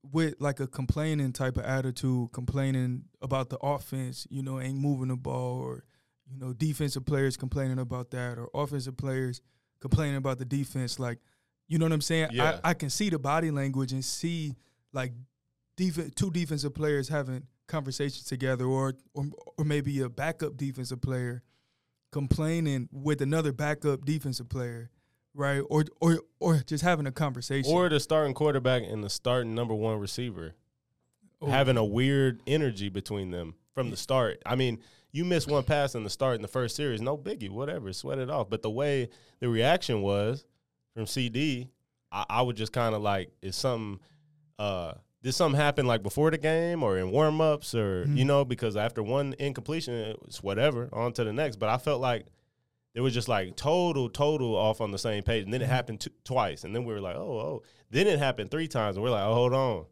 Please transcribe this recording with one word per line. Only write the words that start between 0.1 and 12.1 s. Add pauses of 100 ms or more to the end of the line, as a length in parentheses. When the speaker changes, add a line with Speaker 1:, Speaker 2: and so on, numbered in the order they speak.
Speaker 1:
with,
like,
a
complaining
type
of
attitude,
complaining (160)
about
the
offense,
you
know,
ain't
moving
the
ball,
or, (420)
you
know,
defensive
players
complaining
about
that,
or
offensive
players (380)
complaining
about
the
defense.
Like, (500)
you
know
what
I'm
saying?